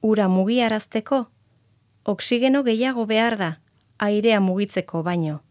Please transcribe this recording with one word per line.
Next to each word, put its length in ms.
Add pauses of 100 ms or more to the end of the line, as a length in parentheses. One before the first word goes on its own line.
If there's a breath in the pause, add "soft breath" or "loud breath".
Ura 260
mugiarazteko, 960 (800)
oxigeno 600
gehiago 420
behar 320
da 140 (460)
airea 420
mugitzeko 640
baino. 480